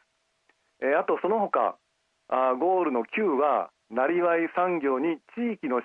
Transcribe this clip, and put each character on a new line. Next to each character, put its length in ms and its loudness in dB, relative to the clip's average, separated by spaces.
え 60 -2
ー、 20 2
あ 60 0
と 160 0
そ 80 -2
の 100 2
他、 380 0
あ、 260 2
ゴ 260 0
ー 40 2
ル 80 -2
の 120 0
九 180 -4
は、 480 0
な 200 0
り 120 0
わ 160 2
い 200 -2
産 240 0
業 180 0
に 200 -2
地 180 -2
域 140 -10
の 160 0